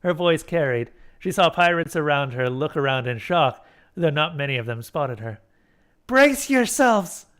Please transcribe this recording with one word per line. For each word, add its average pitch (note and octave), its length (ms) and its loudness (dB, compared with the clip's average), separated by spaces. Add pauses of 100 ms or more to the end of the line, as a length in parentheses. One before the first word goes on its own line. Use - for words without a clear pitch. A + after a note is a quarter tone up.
Her F3+ 120 -2
voice E3 300 0
carried. B2+ 480 -2 (280)
She F#3+ 120 -6
saw F3 180 4
pirates E3+ 460 0
around C#3+ 380 0
her B2+ 160 -2
look C3+ 280 -4
around C3+ 300 -2
in B2 100 -4
shock, D3 480 0 (300)
though E3+ 140 0
not D3+ 280 -2
many C#3 200 -4
of A#2 80 -6
them A#2 160 -8
spotted B2+ 380 -6
her. A2 200 -10 (680)
Brace C4+ 420 4
yourselves! A#3+ 760 2 (140)